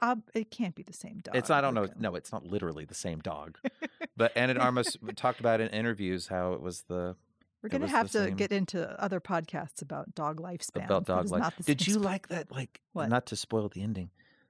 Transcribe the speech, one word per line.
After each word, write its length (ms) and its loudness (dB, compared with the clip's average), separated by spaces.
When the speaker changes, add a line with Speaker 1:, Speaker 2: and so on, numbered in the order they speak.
Speaker 1:
um, 220 2
it 180 -2
can't 240 -4
be 80 -12
the 100 -16
same 260 -12
dog. 160 -6
Speaker 2:
It's, 140 2
I 120 6
don't 120 4
know. 100 4
Speaker 1:
Okay. 160 -2
Speaker 2:
No, 160 -2
it's 160 -8
not 140 -8
literally 400 -2
the 100 -16
same 240 -4
dog. 440 -8
Speaker 1:
<laughs> 40 -2
Speaker 2:
But 220 4
Ana 160 4
de 60 2
Armas 360 4
talked 240 0
about 200 4
in 100 2
interviews 580 0
how 260 0
it 80 -4
was 220 -8
the, 320 -4
Speaker 1:
We're 40 -8
Speaker 2:
it 40 -4
Speaker 1:
gonna 140 0
Speaker 2:
was 60 -2
Speaker 1:
have 200 2
Speaker 2:
the 80 2
Speaker 1:
to 60 4
Speaker 2:
same 100 -2
Speaker 1:
get 160 0
into 360 0
other 180 0
podcasts 640 -4
about 320 -8
dog 260 -2
lifespan. 460 -6
Speaker 2:
About 220 4
Speaker 1:
That 80 2
Speaker 2:
dog 100 4
Speaker 1:
is 60 -2
Speaker 2:
life. 100 2
Speaker 1:
not 160 0
the 60 -8
Speaker 2:
Did 180 2
Speaker 1:
same 140 4
Speaker 2:
you 40 2
Speaker 1:
sp- 60 2
Speaker 2:
like 220 -2
that? 240 -6
Like, 300 -8
Speaker 1:
What? 180 0
Speaker 2:
not 160 4
to 100 -4
spoil 340 0
the 120 -6
ending, 300 -4